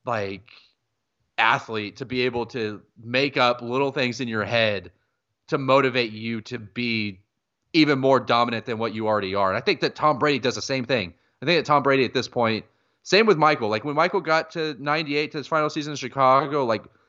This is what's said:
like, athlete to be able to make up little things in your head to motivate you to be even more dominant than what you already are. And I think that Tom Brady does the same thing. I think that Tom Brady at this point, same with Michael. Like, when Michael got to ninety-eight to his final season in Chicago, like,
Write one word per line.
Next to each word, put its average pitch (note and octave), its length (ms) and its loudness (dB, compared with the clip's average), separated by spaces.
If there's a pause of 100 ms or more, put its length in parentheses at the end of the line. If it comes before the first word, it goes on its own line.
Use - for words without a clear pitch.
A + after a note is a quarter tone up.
like, G2+ 460 -6 (880)
athlete A2+ 580 0
to C#3 80 -10
be B2 180 -4
able A#2+ 240 -2
to G#2+ 360 -6 (200)
make B2+ 340 -2
up A#2+ 260 2
little C3 300 -2
things B2+ 280 -2
in B2 80 -4
your A2 160 -2
head G#2 480 0 (560)
to D#3 100 -2
motivate C3 540 2
you A2+ 300 -6
to A#2+ 160 -12
be A2 640 -6 (520)
even D3+ 260 4
more C3 220 4
dominant A#2 460 0
than A2+ 120 -6
what A2 160 -4
you A2 120 -4
already G2+ 280 0
are. G2 140 2
And F#2+ 80 0
I A#2 40 -2
think - 200 -2
that D3+ 140 -2
Tom D3+ 240 0
Brady D3 200 0
does A2 180 -2
the G#2+ 60 -10
same C3 220 -4
thing. G#2+ 300 -2 (280)
I B2+ 40 -6
think E3+ 120 2
that B2+ 80 -2
Tom D3 160 4
Brady C3+ 220 2
at A2 100 -4
this B2 140 -2
point, A2+ 360 -2 (380)
same G#3+ 240 4
with G3 100 6
Michael. D3+ 320 2
Like, A2 160 -2
when D3 100 -6
Michael F3 260 0
got D#3+ 320 -2
to D#3 260 -6
ninety-eight D3 540 -2
to D#3 60 -8
his C3 80 -8
final D3+ 220 0
season D3+ 240 -6
in C#3 40 -8
Chicago, C3+ 680 2
like, A2 180 0 (260)